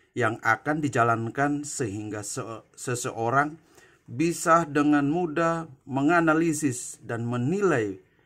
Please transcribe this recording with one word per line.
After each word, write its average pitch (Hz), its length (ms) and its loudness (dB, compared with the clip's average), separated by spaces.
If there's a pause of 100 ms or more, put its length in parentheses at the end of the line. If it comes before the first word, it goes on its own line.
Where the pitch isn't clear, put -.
(180)
yang 113 240 0
akan 139 400 0
dijalankan 123 800 0
sehingga 107 640 -8
se-, 110 480 -10
seseorang 127 800 -2 (560)
bisa 165 560 2
dengan 147 400 2
mudah 165 640 -2 (160)
menganalisis 156 1200 2
dan 117 160 -4
menilai 120 800 0 (240)